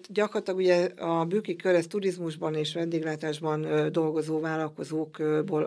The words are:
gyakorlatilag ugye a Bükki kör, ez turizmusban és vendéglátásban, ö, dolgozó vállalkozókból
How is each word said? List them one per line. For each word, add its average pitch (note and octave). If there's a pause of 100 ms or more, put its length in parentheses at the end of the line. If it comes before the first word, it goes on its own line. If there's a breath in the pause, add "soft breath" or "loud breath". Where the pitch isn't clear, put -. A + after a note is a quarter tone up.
gyakorlatilag G3+
ugye F3+
a E3+
Bükki E3+
kör, F#3
ez E3+
turizmusban E3+
és D#3
vendéglátásban, D#3
ö, D3+
dolgozó D#3
vállalkozókból D#3